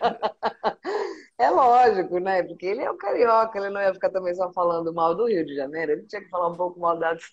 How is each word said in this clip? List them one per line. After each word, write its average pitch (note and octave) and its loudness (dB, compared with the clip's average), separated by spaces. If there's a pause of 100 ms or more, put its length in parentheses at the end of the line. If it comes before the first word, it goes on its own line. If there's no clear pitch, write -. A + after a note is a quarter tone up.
<laughs> - -6
É A#3+ 4
lógico, A#3+ 4
né? F#3 0
Porque E3+ -12
ele A3 -4
é C#4 -4
um F4 -8
carioca, A3+ 2
ele G3 -4
não G3+ -6
ia G3 2
ficar F#3 -2
também F#3 -2
só F3+ -4
falando E3+ -2
mal E3 2
do A3 0
Rio F3+ 0
de C#3+ -10
Janeiro. D3 -4
Ele G3 -4
tinha G3+ -12
que - -20
falar F3 -2
um E3+ -6
pouco F3+ -4
mal E3+ 0
da E3 -2 (180)